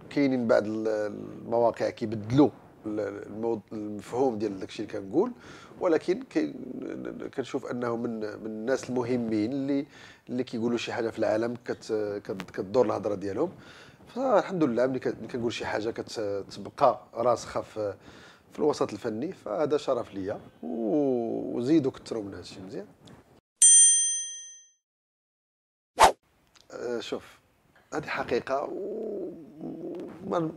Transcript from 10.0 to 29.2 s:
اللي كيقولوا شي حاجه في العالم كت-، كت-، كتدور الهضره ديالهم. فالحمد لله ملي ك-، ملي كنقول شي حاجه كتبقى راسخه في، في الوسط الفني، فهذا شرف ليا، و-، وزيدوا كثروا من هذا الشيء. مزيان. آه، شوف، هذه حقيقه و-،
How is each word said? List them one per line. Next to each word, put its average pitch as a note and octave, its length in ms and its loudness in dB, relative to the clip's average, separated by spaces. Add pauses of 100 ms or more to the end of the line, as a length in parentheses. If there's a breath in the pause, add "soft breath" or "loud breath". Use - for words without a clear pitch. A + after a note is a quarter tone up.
اللي B2 140 -2
كيقولوا A#2+ 340 -2
شي A2+ 160 -4
حاجه A2+ 160 -2
في G#2+ 100 -8
العالم A2 360 0 (100)
كت-، G#2+ 600 -2
كت-، F#2+ 260 -8
كتدور A2 340 4
الهضره G#2+ 300 0
ديالهم. G2+ 360 -2 (640 loud breath)
فالحمد G3 480 2
لله B2 240 4
ملي C3 120 -2
ك-، B2+ 80 -4
ملي A2+ 200 -4
كنقول A#2 260 -2
شي A#2 120 -6
حاجه A2 240 -2
كتبقى G#2 1120 0 (120)
راسخه A#2 480 2
في، G#2 340 -4 (560 loud breath)
في - 80 -12
الوسط D3 340 2
الفني، A2+ 400 -4
فهذا D3+ 440 0
شرف B2 360 -2
ليا، G2 260 -6 (240)
و-، C3+ 920 0
وزيدوا C3 340 4
كثروا - 320 -8
من G2 80 -10
هذا F#2 100 -12
الشيء. G2 220 -16
مزيان. G2+ 220 -12 (3750)
آه، A#2+ 280 -4
شوف، G#2+ 240 -6 (680)
هذه C#3+ 140 -4
حقيقه C3+ 560 -2
و-، G#3 680 -6 (280)